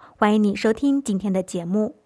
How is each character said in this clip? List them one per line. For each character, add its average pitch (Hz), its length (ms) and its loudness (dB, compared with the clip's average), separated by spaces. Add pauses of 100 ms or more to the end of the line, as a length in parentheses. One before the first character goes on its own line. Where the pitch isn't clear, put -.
(160)
欢 208 180 2
迎 214 80 4
你 202 140 2
收 220 160 0
听 277 320 0
今 196 160 -4
天 202 140 -4
的 190 100 0
节 180 220 -8
目。 214 280 -2 (120)